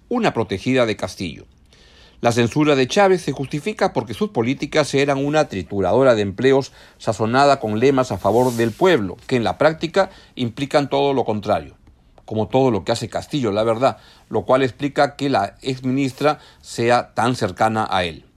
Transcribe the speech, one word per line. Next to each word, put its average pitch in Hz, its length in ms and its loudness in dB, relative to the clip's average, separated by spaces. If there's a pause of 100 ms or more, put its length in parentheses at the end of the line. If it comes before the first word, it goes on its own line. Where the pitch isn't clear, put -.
una 233 240 0
protegida 113 520 0
de 104 120 -2
Castillo. 87 480 -10 (720)
La 120 140 0
censura 143 420 2
de 131 120 2
Chávez 190 340 4
se 156 100 -6
justifica 156 640 -4
porque 113 200 -4
sus 208 160 -4
políticas 131 640 -2
eran 139 320 0
una 147 220 0
trituradora 101 680 2
de 107 80 2
empleos 127 500 0 (260)
sazonada 127 640 2
con 107 200 -4
lemas 131 320 2
a 101 60 -4
favor 120 360 2
del 117 180 0
pueblo, 123 460 0 (100)
que 131 100 0
en 117 60 0
la 87 140 -2
práctica 160 520 0 (260)
implican 135 540 -2
todo 139 240 2
lo 123 120 0
contrario, 98 500 -2 (500)
como 107 220 -4
todo 135 240 2
lo 90 120 -2
que 117 80 -4
hace 113 180 -4
Castillo, 110 420 -4
la 107 120 0
verdad, 117 340 0 (320)
lo 107 140 -4
cual 131 200 2
explica 139 520 -2
que 143 140 -4
la 101 320 -2
exministra 131 800 -2 (220)
sea 120 520 0
tan 117 220 0
cercana 107 540 -2
a 92 160 0
él. 78 200 -10 (120)